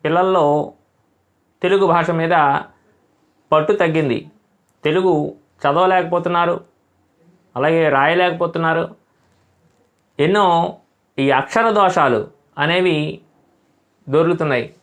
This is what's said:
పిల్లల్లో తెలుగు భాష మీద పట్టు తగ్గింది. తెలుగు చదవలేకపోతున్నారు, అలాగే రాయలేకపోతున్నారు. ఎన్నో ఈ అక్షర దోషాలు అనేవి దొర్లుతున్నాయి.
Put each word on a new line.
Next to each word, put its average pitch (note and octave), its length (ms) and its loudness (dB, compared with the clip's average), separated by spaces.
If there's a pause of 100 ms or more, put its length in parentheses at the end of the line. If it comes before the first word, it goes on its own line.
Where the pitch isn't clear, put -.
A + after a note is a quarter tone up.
పిల్లల్లో F3 400 0 (1200)
తెలుగు G3 280 2
భాష E3+ 160 2 (120)
మీద E3 160 0 (1160)
పట్టు D#3 300 2
తగ్గింది. D#3 360 0 (680)
తెలుగు F3+ 300 0 (480)
చదవలేకపోతున్నారు, E3+ 960 0 (1000)
అలాగే D#3+ 280 0 (120)
రాయలేకపోతున్నారు. E3 880 0 (1400)
ఎన్నో G3 200 2 (720)
ఈ C3+ 100 0 (120)
అక్షర A3+ 260 0 (140)
దోషాలు C#3+ 420 2 (440)
అనేవి E3+ 320 0 (1080)
దొర్లుతున్నాయి. D#3 600 0 (160)